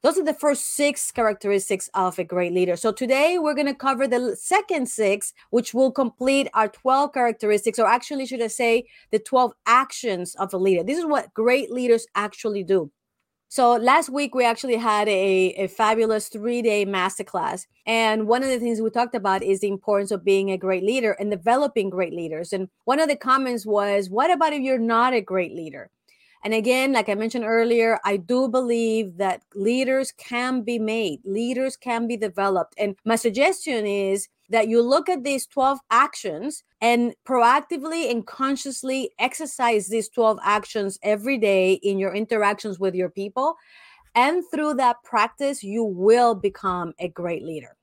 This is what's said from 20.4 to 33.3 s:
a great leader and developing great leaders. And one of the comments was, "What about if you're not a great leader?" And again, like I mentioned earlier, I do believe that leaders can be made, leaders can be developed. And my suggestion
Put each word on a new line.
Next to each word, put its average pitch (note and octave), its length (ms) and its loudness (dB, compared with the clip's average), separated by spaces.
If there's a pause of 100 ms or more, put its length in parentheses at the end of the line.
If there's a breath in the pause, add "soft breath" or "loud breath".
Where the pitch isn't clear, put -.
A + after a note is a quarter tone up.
a F#3+ 40 -2
great F#3 280 -2
leader A3+ 340 0
and G#3 140 -4
developing A3+ 580 0
great F3+ 220 -2
leaders. E3 400 -8
And F#3 160 -4 (160)
one C#4 160 2
of D#4 80 2
the C#4+ 80 0
comments B3+ 500 0
was, G3+ 420 0
"What B3+ 220 2
about D#4 220 2
if C#4+ 100 -4
you're C4 160 0
not A#3 360 2
a A3+ 60 2
great F#3 320 -2
leader?" D#3 380 -14 (540 soft breath)
And A3 100 -2
again, B3+ 380 2
like A3 180 0
I G3 60 0
mentioned A3+ 280 -4
earlier, A3+ 580 2
I G3 140 0
do B3 320 0
believe A3+ 680 0
that F#3+ 240 -2 (120)
leaders B3+ 580 0
can B3 500 -4
be A#3 160 -2
made, G#3+ 460 -2
leaders A#3+ 520 -2
can A#3 300 -2
be A#3 100 -2
developed. G3 600 0
And G3+ 260 -2
my A#3 120 2
suggestion B3 680 0